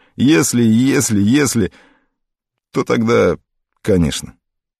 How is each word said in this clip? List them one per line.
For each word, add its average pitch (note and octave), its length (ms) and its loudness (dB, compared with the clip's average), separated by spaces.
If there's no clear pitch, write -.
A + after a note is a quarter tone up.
если, C3 480 0
если, A#2 580 0
если, A#2 500 0
то C3+ 120 -4
тогда, A2+ 540 0
конечно. F2 540 -2